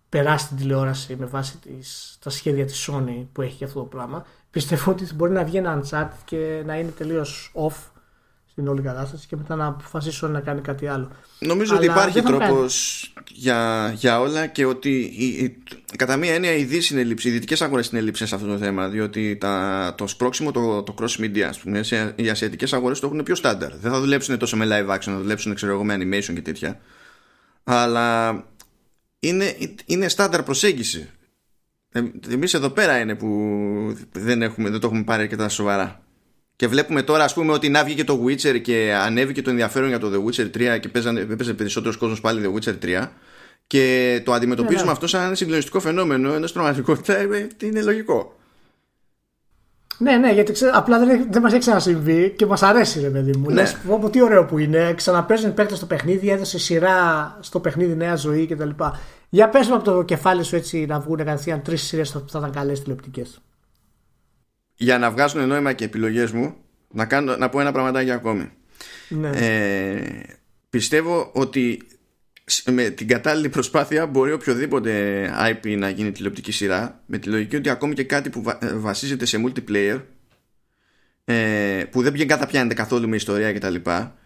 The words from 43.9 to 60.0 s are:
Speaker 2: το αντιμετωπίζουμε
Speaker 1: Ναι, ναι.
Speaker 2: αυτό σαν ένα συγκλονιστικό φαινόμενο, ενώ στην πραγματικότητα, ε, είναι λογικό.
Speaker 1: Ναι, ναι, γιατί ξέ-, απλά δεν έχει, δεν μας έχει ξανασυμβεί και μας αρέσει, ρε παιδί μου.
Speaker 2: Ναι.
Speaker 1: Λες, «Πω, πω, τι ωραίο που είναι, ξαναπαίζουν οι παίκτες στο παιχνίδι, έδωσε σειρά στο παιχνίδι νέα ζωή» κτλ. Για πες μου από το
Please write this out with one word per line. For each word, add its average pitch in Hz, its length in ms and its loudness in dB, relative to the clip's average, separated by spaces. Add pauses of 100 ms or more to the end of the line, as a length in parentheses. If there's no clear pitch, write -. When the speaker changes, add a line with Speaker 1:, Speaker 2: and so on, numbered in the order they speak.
Speaker 2:
το 127 80 2
αντιμετωπίζουμε 120 480 2
Speaker 1:
Ναι, 180 60 2
ναι. 160 60 4
Speaker 2:
αυτό 170 140 -2
σαν 180 200 0
ένα 190 80 -2
συγκλονιστικό 160 460 0
φαινόμενο, 156 520 2
ενώ 156 140 -2
στην 165 140 -8
πραγματικότητα, 147 560 2
ε, 202 300 -2 (160)
είναι 214 200 0
λογικό. 208 540 0 (1600)
Speaker 1:
Ναι, 247 180 6
ναι, 240 160 6
γιατί 208 200 4
ξέ-, 254 220 4
απλά 233 240 6
δεν 247 100 6
έχει, 254 220 4
δεν 226 120 4
μας 233 100 6
έχει 247 80 6
ξανασυμβεί 175 680 4
και 208 160 2
μας 196 160 2
αρέσει, 196 380 6
ρε 139 80 0
παιδί 135 280 2
μου. 139 120 0
Speaker 2:
Ναι. 127 60 2
Speaker 1:
Λες, - 220 4 (100)
«Πω, 208 120 4
πω, 208 120 0
τι 247 120 6
ωραίο 208 220 8
που 151 140 0
είναι, 160 360 4
ξαναπαίζουν 190 560 2
οι - 20 0
παίκτες 202 240 2
στο 170 100 -8
παιχνίδι, 185 440 0
έδωσε 196 280 0
σειρά 170 800 2
στο 175 200 -6
παιχνίδι 170 340 0
νέα 170 220 0
ζωή» 151 300 0
κτλ. 156 220 -4 (600)
Για 208 200 8
πες 240 200 6
μου 208 60 4
από 175 100 2
το 180 180 4